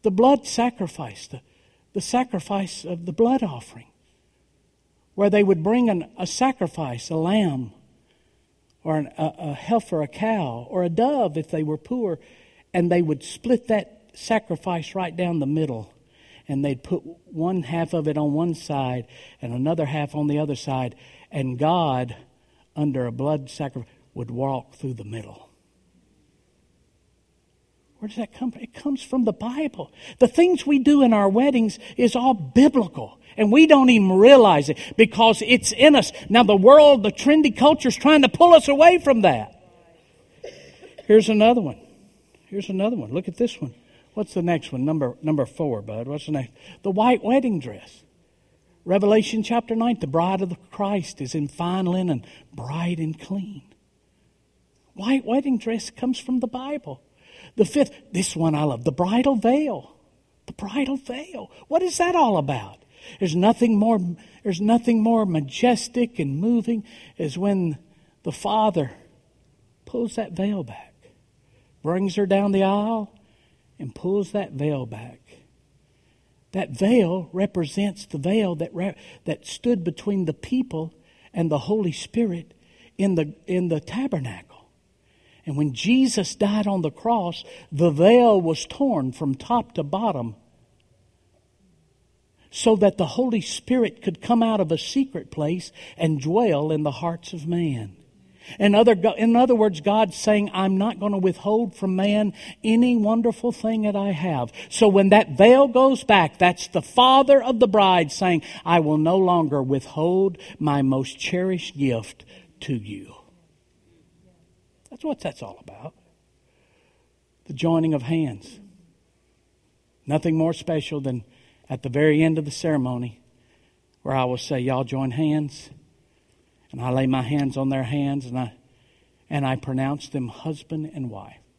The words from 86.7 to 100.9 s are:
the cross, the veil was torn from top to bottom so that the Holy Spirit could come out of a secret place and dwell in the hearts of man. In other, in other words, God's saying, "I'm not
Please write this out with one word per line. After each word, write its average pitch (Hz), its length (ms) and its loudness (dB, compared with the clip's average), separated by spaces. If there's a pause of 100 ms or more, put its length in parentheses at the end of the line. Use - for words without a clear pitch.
the 147 80 -4
cross, 202 520 -4 (280)
the 160 180 2
veil 208 500 6
was 165 260 -4
torn 175 460 -4
from 139 240 -6
top - 380 -4
to 160 100 -6
bottom 143 520 -6 (2250)
so 220 260 0
that 190 200 2
the 170 100 -2
Holy 233 340 -2
Spirit - 640 -4
could 180 180 -6
come 233 200 0
out 220 200 0
of 160 100 -2
a 160 60 0
secret - 540 -6
place 160 420 -6 (240)
and 156 240 -2
dwell 160 500 0
in 151 120 -2
the 147 80 -2
hearts 165 420 -8
of 160 140 -12
man. 139 500 -4 (600)
In 202 160 4
other, 233 160 6 (260)
in 233 200 2
other 247 180 4
words, 208 240 0
God's 208 380 0
saying, 208 360 0
"I'm 190 240 0
not 220 220 -2